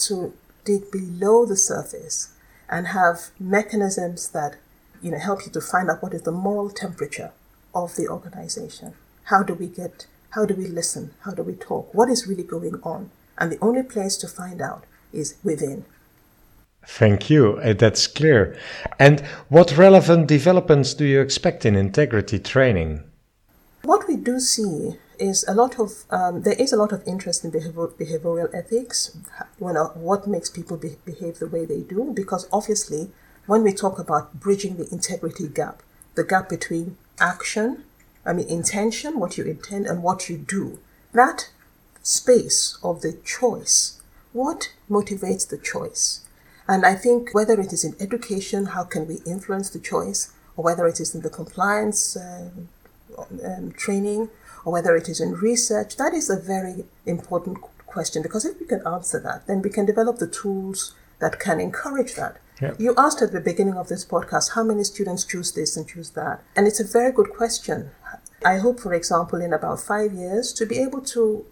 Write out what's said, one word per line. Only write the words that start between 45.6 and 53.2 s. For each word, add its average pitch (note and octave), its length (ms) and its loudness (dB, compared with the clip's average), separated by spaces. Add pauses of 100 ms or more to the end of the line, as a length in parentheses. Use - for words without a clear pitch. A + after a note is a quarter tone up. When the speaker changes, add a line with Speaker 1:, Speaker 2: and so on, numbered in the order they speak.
Speaker 1:
And F#3+ 160 4
I F#3 120 6
think A#3+ 360 2
whether G#3+ 300 4
it F#3+ 120 -6
is E3 100 -2
in D#3+ 160 -6
education, G3 680 -4
how F3+ 180 -6
can D#3 220 -6
we D#3+ 200 -10
influence G3 420 -6
the - 100 -12
choice, - 540 -4 (240)
or D#3+ 60 -4
whether E3+ 240 2
it E3 120 0
is - 140 -6
in E3 80 -10
the D#3+ 80 -6
compliance, G#3 880 -2
um, F3+ 520 -14 (760)